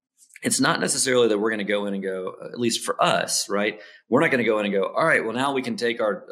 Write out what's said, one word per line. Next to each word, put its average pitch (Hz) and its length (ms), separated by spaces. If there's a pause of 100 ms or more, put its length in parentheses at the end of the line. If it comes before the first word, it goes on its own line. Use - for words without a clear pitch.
(420)
it's 117 180
not 147 220
necessarily 131 480
that 104 100
we're 110 120
gonna 104 120
go 104 220
in 101 80
and 98 100
go, 95 300 (100)
at - 160
least 117 240
for - 180
us, - 460
right? 104 320 (300)
We're 120 100
not 160 100
gonna 120 140
go 110 160
in 104 60
and 98 80
go, 95 100 (100)
"All 135 120
right, 127 180
well, 110 100
now 135 200
we 131 80
can 113 160
take 120 240
our, 104 300